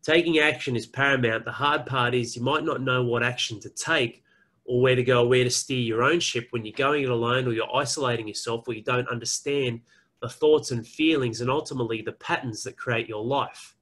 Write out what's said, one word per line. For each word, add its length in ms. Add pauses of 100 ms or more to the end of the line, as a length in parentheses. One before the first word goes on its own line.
Taking 360
action 380
is 100
paramount. 580
The 80
hard 340
part 280
is 220
you 60
might 220
not 180
know 200
what 200
action 380
to 100
take 520 (440)
or 140
where 160
to 60
go, 240
where 180
to 60
steer 300
your 220
own 180
ship 300
when 140
you're 120
going 260
it 80
alone 360
or 60
you're 220
isolating 540
yourself 380
or 80
you 80
don't 260
understand 720 (400)
the 80
thoughts 420
and 160
feelings 540
and 100
ultimately 500
the 120
patterns 500
that 140
create 320
your 160
life. 580